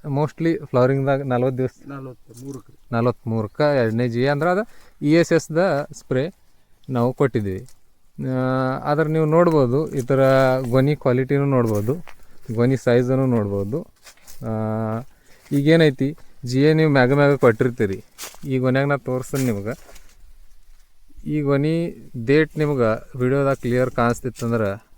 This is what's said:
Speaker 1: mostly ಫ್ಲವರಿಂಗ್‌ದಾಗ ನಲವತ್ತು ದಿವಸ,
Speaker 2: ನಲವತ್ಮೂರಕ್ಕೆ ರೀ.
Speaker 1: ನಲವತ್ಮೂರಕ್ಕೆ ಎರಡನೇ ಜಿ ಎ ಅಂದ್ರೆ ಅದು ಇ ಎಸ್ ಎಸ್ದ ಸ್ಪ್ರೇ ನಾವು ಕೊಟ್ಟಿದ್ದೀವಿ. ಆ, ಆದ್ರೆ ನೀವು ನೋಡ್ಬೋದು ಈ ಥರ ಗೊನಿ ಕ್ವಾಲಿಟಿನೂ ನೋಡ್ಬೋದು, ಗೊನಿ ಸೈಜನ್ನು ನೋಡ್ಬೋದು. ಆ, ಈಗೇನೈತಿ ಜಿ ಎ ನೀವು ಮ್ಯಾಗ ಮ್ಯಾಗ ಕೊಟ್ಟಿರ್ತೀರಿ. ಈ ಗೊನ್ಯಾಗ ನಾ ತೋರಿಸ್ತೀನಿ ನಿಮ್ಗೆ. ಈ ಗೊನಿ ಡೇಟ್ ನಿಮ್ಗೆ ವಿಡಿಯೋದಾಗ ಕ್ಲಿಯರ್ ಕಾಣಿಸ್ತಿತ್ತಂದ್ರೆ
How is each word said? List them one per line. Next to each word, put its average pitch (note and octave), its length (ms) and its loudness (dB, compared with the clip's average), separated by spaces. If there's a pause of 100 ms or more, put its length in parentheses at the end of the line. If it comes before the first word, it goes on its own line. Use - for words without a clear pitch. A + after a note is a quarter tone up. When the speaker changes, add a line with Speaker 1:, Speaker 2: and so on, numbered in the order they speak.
Speaker 1:
mostly D3+ 580 -2
ಫ್ಲವರಿಂಗ್‌ದಾಗ C3+ 560 2
ನಲವತ್ತು B2+ 360 -2
ದಿವಸ, B2+ 140 -4 (160)
Speaker 2:
ನಲವತ್ಮೂರಕ್ಕೆ C3 840 -16
ರೀ. - 40 -20 (140)
Speaker 1:
ನಲವತ್ಮೂರಕ್ಕೆ A#2 840 -2
ಎರಡನೇ A#2 300 0
ಜಿ A#2+ 140 -2
ಎ C3+ 60 2
ಅಂದ್ರೆ D3 220 0
ಅದು G3 180 -2 (340)
ಇ D3 120 2
ಎಸ್ E3 200 4
ಎಸ್ದ D#3 600 0
ಸ್ಪ್ರೇ C3+ 360 -4 (600)
ನಾವು B2 240 0
ಕೊಟ್ಟಿದ್ದೀವಿ. A2 540 -2 (600)
ಆ, C3 100 -4 (460)
ಆದ್ರೆ D3+ 260 0
ನೀವು D#3+ 160 0
ನೋಡ್ಬೋದು D#3 680 4
ಈ C3+ 60 -2
ಥರ C3 180 0 (400)
ಗೊನಿ C3 360 2
ಕ್ವಾಲಿಟಿನೂ C3+ 500 0
ನೋಡ್ಬೋದು, A#2 500 0 (580)
ಗೊನಿ B2 240 2
ಸೈಜನ್ನು B2+ 480 2
ನೋಡ್ಬೋದು. G#2 720 -2 (400)
ಆ, A2+ 120 -8 (1000)
ಈಗೇನೈತಿ D3 680 2 (280)
ಜಿ B2+ 160 0
ಎ D#3 120 6
ನೀವು D#3 180 4
ಮ್ಯಾಗ C3 220 4
ಮ್ಯಾಗ C#3+ 220 4
ಕೊಟ್ಟಿರ್ತೀರಿ. A#2 680 2 (440)
ಈ C3 100 -2
ಗೊನ್ಯಾಗ C3 280 2
ನಾ C#3+ 120 0
ತೋರಿಸ್ತೀನಿ C3 460 -6
ನಿಮ್ಗೆ. A2 360 -4 (1500)
ಈ D3+ 160 -4
ಗೊನಿ D3+ 540 0 (300)
ಡೇಟ್ D#3 320 2
ನಿಮ್ಗೆ C3 640 -2
ವಿಡಿಯೋದಾಗ C3+ 360 0
ಕ್ಲಿಯರ್ B2 360 -2
ಕಾಣಿಸ್ತಿತ್ತಂದ್ರೆ A#2 920 -2 (140)